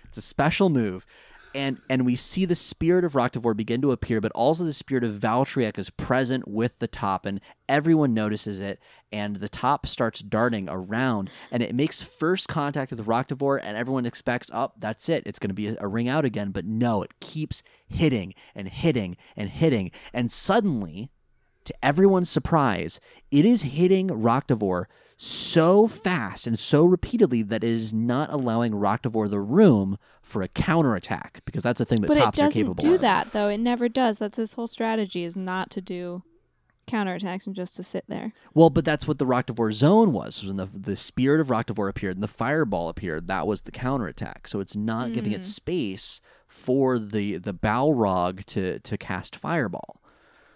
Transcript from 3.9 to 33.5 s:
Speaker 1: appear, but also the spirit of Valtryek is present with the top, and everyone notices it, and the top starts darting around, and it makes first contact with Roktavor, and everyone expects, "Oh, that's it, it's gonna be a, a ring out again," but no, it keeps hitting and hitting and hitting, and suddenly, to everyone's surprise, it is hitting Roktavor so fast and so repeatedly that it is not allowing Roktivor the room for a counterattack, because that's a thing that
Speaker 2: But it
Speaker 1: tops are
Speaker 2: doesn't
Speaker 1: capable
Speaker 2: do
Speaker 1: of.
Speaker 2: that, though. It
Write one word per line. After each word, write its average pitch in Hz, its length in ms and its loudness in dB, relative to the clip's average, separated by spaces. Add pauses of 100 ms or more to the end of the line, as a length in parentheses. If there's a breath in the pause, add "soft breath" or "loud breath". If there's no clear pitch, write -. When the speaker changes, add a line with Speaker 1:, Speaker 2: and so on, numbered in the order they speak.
Speaker 1:
appear, 113 300 0
but 107 100 0
also 160 320 2
the 160 80 -2
spirit 131 320 -2
of 110 160 -2
Valtryek 120 580 0
is 98 120 -6
present 127 580 -2
with 110 320 -2
the 120 80 -4
top, - 380 -4
and 98 160 -6 (260 soft breath)
everyone 147 460 4
notices 107 480 -2
it, 98 180 -8 (320 soft breath)
and 208 240 -6
the 104 140 -8
top - 360 -2
starts - 360 -4
darting 107 480 -2
around, 101 600 -4 (220 loud breath)
and 123 100 0
it 117 140 -4
makes 147 260 -2
first - 460 -4
contact 143 420 -4
with 113 160 -10
Roktavor, 131 560 0
and 104 140 -8
everyone 123 300 -2
expects, 120 480 -4
"Oh, 123 260 -2
that's 110 300 -6
it, 160 160 0
it's - 140 -10
gonna 98 140 -4
be 104 140 -4
a, 113 140 -4
a 104 80 -4
ring 117 180 -2
out 147 160 0
again," 104 280 -2
but 92 120 -6
no, 110 400 0
it - 160 -18
keeps - 440 -8 (220 soft breath)
hitting 107 480 0 (220 soft breath)
and 98 140 -10
hitting 107 480 -2 (180 soft breath)
and 101 140 -6
hitting, 120 420 0 (220 loud breath)
and 120 180 -2
suddenly, 127 800 -2 (560)
to - 80 -12 (100)
everyone's 180 460 4
surprise, 120 720 0 (280 soft breath)
it 143 140 6
is 226 200 6
hitting 180 440 2
Roktavor 110 760 2 (380 soft breath)
so 185 640 6
fast 170 600 -4
and 117 120 0
so 151 240 4
repeatedly 175 600 4
that 104 200 -4
it 117 60 2
is 113 240 -2
not 120 400 0
allowing 120 400 0
Roktivor 104 560 0
the 101 100 -2
room 104 600 6 (240 soft breath)
for - 180 -6
a 92 60 -2
counterattack, - 960 -2
because - 160 -6
that's 123 180 0
a 120 60 2
thing 113 160 2
that 95 60 0
Speaker 2:
But 302 100 4
it 294 40 6
Speaker 1:
tops 226 180 2
are 285 60 4
Speaker 2:
doesn't 294 140 2
Speaker 1:
capable 180 220 -2
Speaker 2:
do 330 140 4
Speaker 1:
of. 349 60 2
Speaker 2:
that, 220 300 2
though. 208 160 0
It 208 120 -2